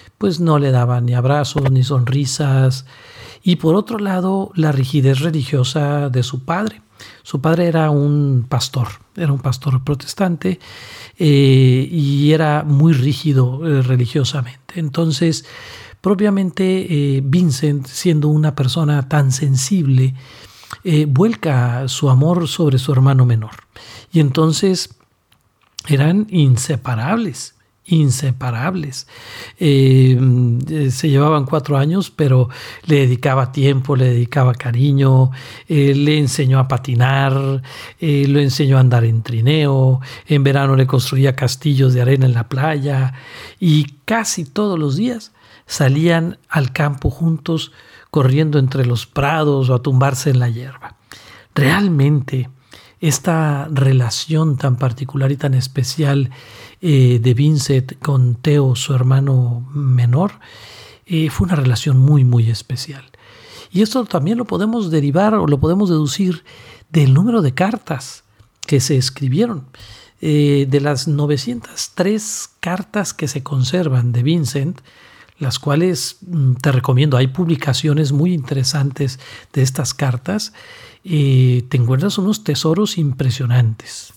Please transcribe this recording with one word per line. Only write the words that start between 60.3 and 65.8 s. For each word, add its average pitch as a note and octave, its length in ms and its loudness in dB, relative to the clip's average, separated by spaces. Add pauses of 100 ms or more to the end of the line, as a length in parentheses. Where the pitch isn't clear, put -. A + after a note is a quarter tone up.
eh, D#3+ 240 0
fue G3+ 160 -2
una F3 100 -2
relación C3 420 0
muy, C#3 260 4
muy A#2+ 260 2
especial. C3 540 -8 (680)
Y F#3+ 100 2
esto A3 220 -2
también F3+ 340 -2
lo A#3+ 60 -4
podemos G#3 460 -4
derivar D#3+ 440 0
o F#3+ 120 0
lo C#3+ 120 2
podemos F3 300 2